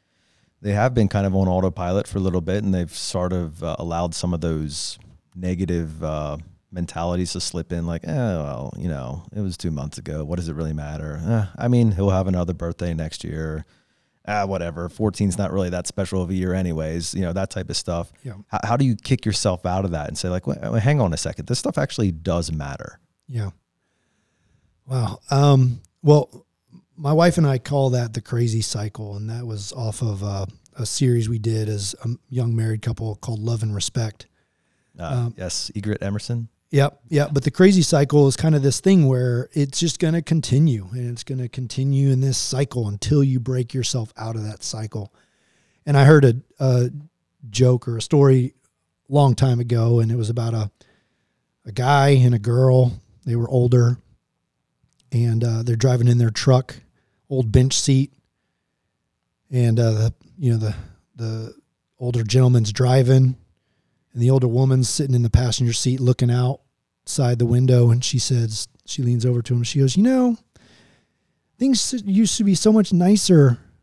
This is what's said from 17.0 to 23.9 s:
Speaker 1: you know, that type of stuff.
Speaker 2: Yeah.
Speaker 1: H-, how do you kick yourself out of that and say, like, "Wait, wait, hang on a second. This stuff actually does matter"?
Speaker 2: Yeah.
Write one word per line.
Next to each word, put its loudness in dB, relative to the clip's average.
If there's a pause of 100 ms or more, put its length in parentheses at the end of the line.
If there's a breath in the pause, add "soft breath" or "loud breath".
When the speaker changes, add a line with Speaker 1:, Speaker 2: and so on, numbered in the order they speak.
Speaker 1:
you -4
know, -4
that -6
type -10
of -6
stuff. -8 (120)
Speaker 2:
Yeah. -14 (200)
Speaker 1:
H-, -6
how -2
do 0
you 0
kick -4
yourself -2
out -2
of -4
that -6
and -10
say, -6
like, -6
"Wait, -6
wait, -2
hang 2
on 0
a -4
second. -10
This -4
stuff -6
actually -2
does -4
matter"? -10 (280)
Speaker 2:
Yeah. -8 (1400)